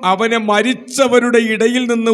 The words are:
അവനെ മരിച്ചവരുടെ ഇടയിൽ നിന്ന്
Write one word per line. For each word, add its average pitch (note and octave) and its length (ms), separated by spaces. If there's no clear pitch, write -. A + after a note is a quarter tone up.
അവനെ A3+ 280
മരിച്ചവരുടെ A#3+ 920
ഇടയിൽ A#3 380
നിന്ന് A3+ 220